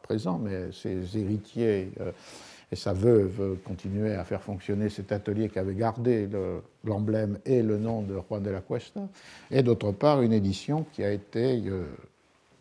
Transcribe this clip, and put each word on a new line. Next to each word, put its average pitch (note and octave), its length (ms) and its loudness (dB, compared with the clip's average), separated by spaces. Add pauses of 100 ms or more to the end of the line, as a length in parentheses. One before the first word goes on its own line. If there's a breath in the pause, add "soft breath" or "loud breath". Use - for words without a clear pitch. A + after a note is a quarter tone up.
présent, A2+ 360 -2
mais F#2 320 -6
ses F#2+ 480 -6
héritiers, G#2 720 0 (100)
euh, F2+ 120 -6 (600 loud breath)
et G#2+ 40 -6
sa G2+ 160 -2
veuve G2 720 4
continuaient G2+ 520 -4
à F2 80 -4
faire G2 180 -4
fonctionner G2+ 460 -2
cet G2+ 240 -6
atelier G#2 360 -2
qui G2 100 -6
avait F#2+ 160 -2
gardé A2+ 520 2
le, F#2 360 -4 (220)
l'emblème G#2+ 600 0
et B2+ 180 4
le G#2+ 160 2
nom A2 240 -2
de G2 160 -4 (100)
Juan G#2 140 -4
de G2+ 80 -2
la F#2+ 100 -4
Cuesta, C3 460 -8 (440 loud breath)
et C3+ 120 4
d'autre G#2+ 300 4
part C#3+ 300 4
une A2+ 100 4
édition A2 600 2
qui G2 120 -4
a G2+ 80 0
été, A2+ 540 0
euh, F#2+ 180 -2 (760)